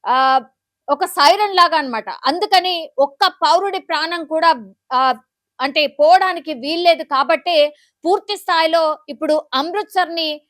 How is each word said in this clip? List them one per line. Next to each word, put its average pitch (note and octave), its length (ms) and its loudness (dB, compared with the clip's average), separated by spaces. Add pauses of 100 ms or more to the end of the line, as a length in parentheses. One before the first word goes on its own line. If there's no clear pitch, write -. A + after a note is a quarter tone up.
ఆ, C4 340 2 (480)
ఒక C#4+ 160 -2
సైరన్ F4+ 520 2
లాగా E4+ 220 4
అన్నమాట. A#3+ 320 -2
అందుకని F4 880 -2
ఒక్క C#4 280 0
పౌరుడి F#4 520 0
ప్రాణం E4 460 -6
కూడా, D#4+ 300 2 (380)
ఆ, C4 220 2 (460)
అంటే C#4+ 260 0
పోవడానికి E4 680 2
వీల్లేదు. D#4+ 480 0
కాబట్టే D4+ 720 0 (320)
పూర్తి G4+ 300 -2
స్థాయిలో D#4+ 640 0 (100)
ఇప్పుడు D4+ 340 -2 (120)
అమృత్సర్ E4+ 600 -4
ని D#4 340 -6